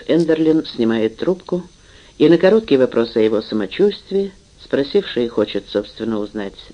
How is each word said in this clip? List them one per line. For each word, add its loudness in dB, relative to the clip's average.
Эндерлин 2
снимает -2
трубку -4
и 4
на 6
короткий 4
вопрос 0
о 2
его 2
самочувствии, -2
спросивший -2
хочет, -4
собственно, -6
узнать -10